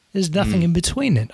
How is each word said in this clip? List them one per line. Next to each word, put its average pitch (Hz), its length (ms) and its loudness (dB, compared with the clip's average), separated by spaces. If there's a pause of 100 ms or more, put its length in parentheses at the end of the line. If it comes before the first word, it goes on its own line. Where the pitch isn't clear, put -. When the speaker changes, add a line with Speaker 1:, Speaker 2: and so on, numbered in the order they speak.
(120)
Speaker 1:
There's 190 200 -2
nothing 202 300 2
Speaker 2:
Mm. 170 40 2
Speaker 1:
in 170 80 2
between 180 440 0
it. 110 160 -2